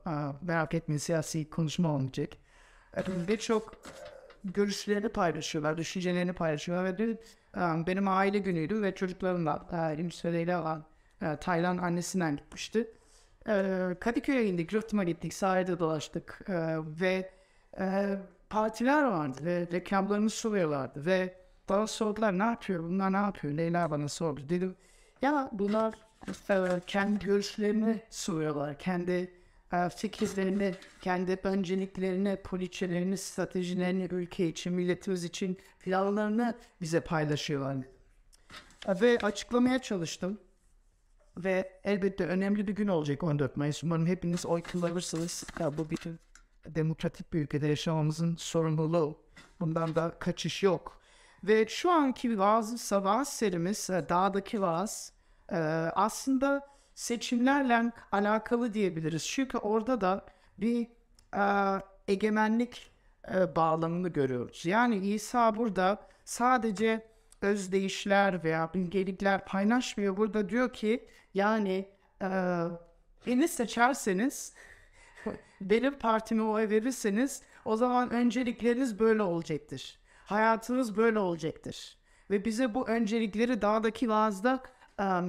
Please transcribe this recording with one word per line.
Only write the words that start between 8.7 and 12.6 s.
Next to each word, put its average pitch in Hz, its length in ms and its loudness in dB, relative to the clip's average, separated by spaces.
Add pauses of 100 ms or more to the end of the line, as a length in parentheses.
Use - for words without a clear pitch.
ve 190 140 0
çocuklarımla, 180 760 -2
e, 160 300 -2
Yunus 170 240 -6
ve 170 80 0
Leyla 170 280 0
olan, 160 240 -4 (360)
e, 160 140 -2
Taylan 180 420 0
annesinden 175 580 0
gitmişti. - 560 -4 (560)